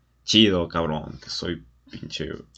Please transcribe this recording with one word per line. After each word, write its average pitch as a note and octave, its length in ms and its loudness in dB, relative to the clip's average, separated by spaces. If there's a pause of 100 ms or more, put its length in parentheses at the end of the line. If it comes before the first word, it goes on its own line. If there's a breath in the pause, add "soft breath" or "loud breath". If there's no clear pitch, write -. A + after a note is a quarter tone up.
(240)
chido, G2 420 6
cabrón, D#2 560 -4
que - 80 -14
soy F2 320 -6 (300)
pinche - 340 -10 (320)